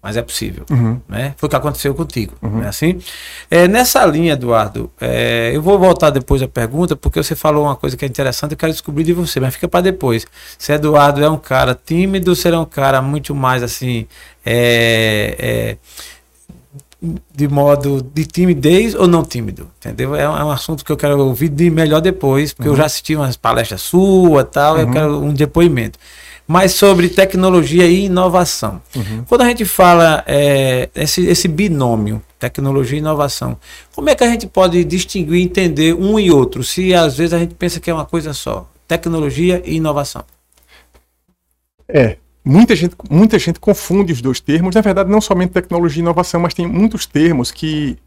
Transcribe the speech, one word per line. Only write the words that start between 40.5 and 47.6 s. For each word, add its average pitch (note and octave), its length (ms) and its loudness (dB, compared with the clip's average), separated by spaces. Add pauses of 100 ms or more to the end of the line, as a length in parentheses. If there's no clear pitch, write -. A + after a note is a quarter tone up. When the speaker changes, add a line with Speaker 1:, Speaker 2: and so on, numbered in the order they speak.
Speaker 2:
É, C3 300 2 (260)
muita G3+ 320 6
gente, E3 200 -2 (140)
muita G3+ 300 4
gente E3 180 -2
confunde F#3+ 540 0
os B2+ 80 -4
dois B2+ 220 -4
termos, E3+ 340 0
na A3 60 4
verdade F#3+ 280 0
não G#3+ 120 4
somente F3+ 300 0
tecnologia E3+ 500 -2
e - 20 0
inovação, E3+ 380 0
mas E3+ 120 -2
tem E3+ 140 -4
muitos G#3 380 0
termos D3 440 2
que D3+ 580 -6